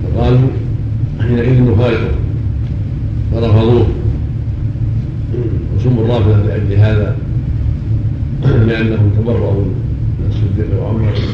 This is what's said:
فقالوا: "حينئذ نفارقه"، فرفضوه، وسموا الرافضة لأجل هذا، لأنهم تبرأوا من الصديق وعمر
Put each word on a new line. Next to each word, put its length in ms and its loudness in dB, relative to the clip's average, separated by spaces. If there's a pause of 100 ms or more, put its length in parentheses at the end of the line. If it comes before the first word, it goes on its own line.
فقالوا: 440 2 (720)
"حينئذ 500 2
نفارقه"، 400 0 (1200)
فرفضوه، 560 4 (1900)
وسموا 280 2
الرافضة 320 2 (100)
لأجل 260 -2
هذا، 420 4 (1300)
لأنهم 760 2
تبرأوا 460 0 (560)
من 100 -2
الصديق 520 0
وعمر 320 0 (200)